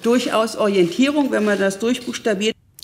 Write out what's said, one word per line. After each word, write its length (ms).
durchaus 540
Orientierung, 760
wenn 120
man 140
das 200
durchbuchstabiert. 800